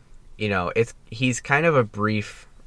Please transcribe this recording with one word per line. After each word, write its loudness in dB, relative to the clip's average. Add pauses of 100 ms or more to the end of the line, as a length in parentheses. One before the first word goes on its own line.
(380)
you -2
know, 0
it's, 0 (160)
he's 0
kind 2
of 4
a 4
brief -4 (200)